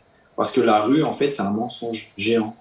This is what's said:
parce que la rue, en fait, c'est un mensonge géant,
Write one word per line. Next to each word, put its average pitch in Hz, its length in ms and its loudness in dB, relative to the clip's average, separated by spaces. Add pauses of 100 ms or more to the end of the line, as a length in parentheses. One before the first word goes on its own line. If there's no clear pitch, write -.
(360)
parce - 160 -2
que - 80 2
la 107 220 4
rue, 139 220 2
en - 100 -2
fait, 139 180 0
c'est 104 120 -2
un 101 80 -2
mensonge 110 680 -6
géant, 110 440 0